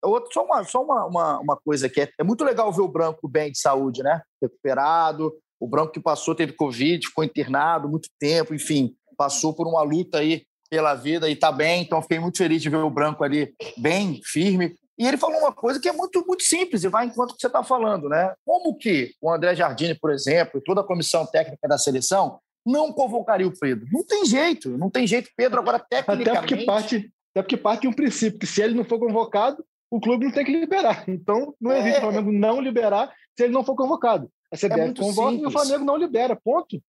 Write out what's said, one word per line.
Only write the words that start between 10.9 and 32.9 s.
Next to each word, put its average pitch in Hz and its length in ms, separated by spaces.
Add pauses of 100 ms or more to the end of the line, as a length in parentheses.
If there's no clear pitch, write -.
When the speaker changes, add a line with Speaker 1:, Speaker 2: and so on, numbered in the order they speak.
Speaker 1:
vida 156 340
e 151 60
tá 156 160
bem, 156 320
então 165 200
fiquei 165 180
muito 170 180
feliz 165 240
de 151 80
ver 151 60
o 156 140
Branco 147 340
ali 143 300 (220)
bem, 160 460
firme. 175 540 (220)
E 233 80
ele 277 120
falou 311 200
uma 294 140
coisa 262 260
que 262 100
é - 40
muito, 349 340
muito 370 160
simples 339 400
e 190 60
vai 220 160
em 247 60
conta 240 240
que - 60
você - 100
tá 262 120
falando, 214 460
né? 170 240 (140)
Como 359 320
que 143 420
o 160 100
André 170 240
Jardine, 160 400
por 156 160
exemplo, 143 480
e 135 60
toda 190 160
a 190 40
comissão 170 420
técnica 156 420
da 147 80
seleção 139 640 (260)
não 294 280
convocaria 226 540
o 185 120
Pedro? 123 340
Não 294 140
tem 415 180
jeito, 277 540
não 175 100
tem 247 180
jeito. 220 300
Pedro 240 240
agora, 240 160
Speaker 2:
Até 247 260
porque 233 220
Speaker 1:
tecnicamente 226 400
Speaker 2:
parte, 208 480 (220)
até 190 80
porque 214 160
parte 214 240
de 262 60
um 240 40
princípio, 220 460
que - 80
se - 160
ele 226 100
não 233 140
for 233 120
convocado, 226 640 (280)
o 233 100
clube 233 240
não 269 80
tem 277 140
que 277 120
liberar. 330 480
Então, 208 540
não 233 120
existe 233 240
Speaker 1:
É. - 20
Speaker 2:
o 220 120
Flamengo 208 220
não 214 260
liberar 233 540 (240)